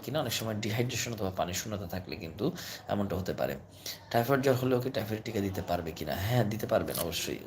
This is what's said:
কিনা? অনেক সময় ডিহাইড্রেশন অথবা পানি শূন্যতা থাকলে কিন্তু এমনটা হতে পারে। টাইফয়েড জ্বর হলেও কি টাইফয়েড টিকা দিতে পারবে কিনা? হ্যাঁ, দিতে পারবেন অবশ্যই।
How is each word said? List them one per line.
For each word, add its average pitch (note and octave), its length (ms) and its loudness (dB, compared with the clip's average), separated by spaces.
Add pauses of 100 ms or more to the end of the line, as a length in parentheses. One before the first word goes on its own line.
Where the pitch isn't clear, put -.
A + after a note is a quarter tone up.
কিনা? C#3 160 -2
অনেক B2 140 0
সময় A2+ 200 -2
ডিহাইড্রেশন A2+ 600 0
অথবা G#2 180 -2
পানি F2 220 -2
শূন্যতা G2+ 340 -4
থাকলে F#2 280 -6
কিন্তু E2+ 360 -2 (360)
এমনটা G2+ 280 0
হতে F#2 180 -2
পারে। C#2 220 0 (560)
টাইফয়েড B2 300 4
জ্বর C3 140 8
হলেও B2+ 260 4
কি B2+ 80 -2
টাইফয়েড G#2+ 340 -2
টিকা G#2+ 160 -2
দিতে F#2+ 220 0
পারবে F2 300 0
কিনা? D2+ 240 -2
হ্যাঁ, A2+ 280 4
দিতে A2 240 0
পারবেন F2 320 2
অবশ্যই। E2 480 -2